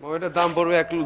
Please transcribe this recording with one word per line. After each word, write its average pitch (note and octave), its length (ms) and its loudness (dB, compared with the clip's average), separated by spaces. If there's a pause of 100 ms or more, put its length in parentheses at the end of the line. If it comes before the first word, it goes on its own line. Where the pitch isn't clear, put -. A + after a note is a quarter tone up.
মামা, D3+ 160 -8
এটার E3+ 160 -6
দাম F3 220 2
পড়বে E3+ 220 2
এক, D#3+ 120 2 (180)